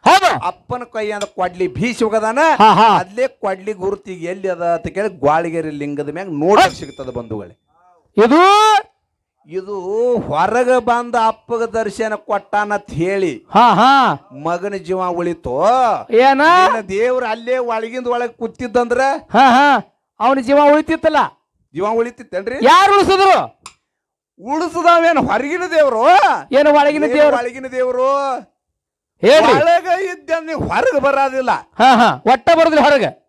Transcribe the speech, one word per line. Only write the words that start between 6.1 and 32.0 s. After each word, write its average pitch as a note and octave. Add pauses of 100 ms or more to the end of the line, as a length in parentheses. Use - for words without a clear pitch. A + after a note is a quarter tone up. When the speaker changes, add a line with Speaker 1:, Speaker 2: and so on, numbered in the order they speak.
Speaker 2:
ನೋಡಕ್ F3+
ಸಿಗ್ತದ C3+
ಬಂಧುಗಳೇ. G#2+ (600)
Speaker 1:
ಇದು? A#3+ (1040)
Speaker 2:
ಇದು F#3+ (440)
ಹೊರಗ A3
ಬಂದ A#3+ (120)
ಅಪ್ಪಗ A3+
ದರ್ಶನ A3
ಕೊಟ್ಟಾನ G#3
ಅಂತ G3+
ಹೇಳಿ E3+
Speaker 1:
ಹಾ, A3+
ಹಾ. A#3 (500)
Speaker 2:
ಮಗನ F3+
ಜೀವ F#3
ಉಳಿತು. E3+ (600)
Speaker 1:
ಏನ? C4 (220)
Speaker 2:
ನಿನ್ನ A#3+
ದೇವ್ರ B3
ಅಲ್ಲೇ A#3
ಒಳಗಿಂದ A#3+
ಒಳಗ್ A#3+
ಕೂತಿದ್ದಂದ್ರ A#3+ (320)
Speaker 1:
ಹಾ, C4
ಹಾ. C4+ (500)
ಅವನ C4+
ಜೀವ C#4 (140)
ಉಳಿತಿತ್ತಲ್ಲ? D#4 (560)
Speaker 2:
ಜೀವ F3+
ಉಳಿತಿತ್ತೇನ್ರಿ? A#3
Speaker 1:
ಯಾರು F#4
ಉಳಿಸಿದ್ರು? F#4 (840)
Speaker 2:
ಉಳಿಸದವೇನ್ E4
ಹೊರಗಿನ C#4
ದೇವ್ರು? C4+ (480)
Speaker 1:
ಏನು D4
ಒಳಗಿನ D4
Speaker 2:
ಏನು C#4+
Speaker 1:
ದೇವ್ರು? D4
Speaker 2:
ಒಳಗಿನ B3
ದೇವ್ರು? B3+ (1120)
Speaker 1:
ಹೇಳ್ರಿ. C4
Speaker 2:
ಒಳಗ E4+ (120)
ಇದ್ದ F4+ (120)
ನೀ D#4+
ಹೊರಗ D4
ಬರೋದಿಲ್ಲ. C4+
Speaker 1:
ಹಾ, A3+
ಹಾ. A3 (160)